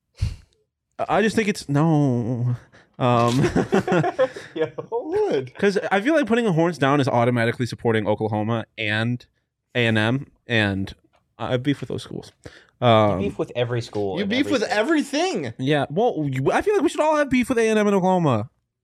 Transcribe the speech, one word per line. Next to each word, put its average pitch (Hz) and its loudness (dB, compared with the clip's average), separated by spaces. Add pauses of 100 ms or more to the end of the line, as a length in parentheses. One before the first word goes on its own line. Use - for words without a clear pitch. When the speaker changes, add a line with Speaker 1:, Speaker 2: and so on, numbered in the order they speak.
(1000)
Speaker 1:
I 170 -2
just 214 0
think 220 2
it's, - -4
no. 127 0 (440)
Um, 123 2
<laughs> 349 2 (720)
Speaker 2:
<laughs> - -8
Yo. 156 -2 (240)
Speaker 3:
Would. 269 -2
Speaker 1:
'cause 196 0 (140)
I 196 2
feel 269 0
like 294 2
putting 233 0
a 208 0
horns 165 2
down 139 2
is 127 2
automatically 120 2
supporting 110 -2
Oklahoma 107 -2 (120)
and 113 -2 (500)
A 120 2
and 110 2
M, 120 -2 (160)
and 101 0 (440)
I 110 -6
have 127 -2
beef 139 -2
with 127 -12
those - -8
schools. - -14 (480)
Um, 107 4
Speaker 2:
You 101 -2
beef 101 -10
with 160 -6
every 120 -2
school 101 -4
Speaker 3:
You 202 -2
Speaker 2:
in 196 -4
Speaker 3:
beef 247 0
Speaker 2:
every 285 -2
Speaker 3:
with 233 2
Speaker 2:
state. 180 -2
Speaker 3:
everything. 277 -2
Speaker 1:
Yeah, 139 0
well, 160 0
you, 131 0
I 226 2
feel 415 2
like 381 0
we 330 2
should - -4
all 311 2
have 294 0
beef 247 0
with 247 0
A 226 2
and 214 2
M 208 2
and 202 2
Oklahoma. 170 2 (340)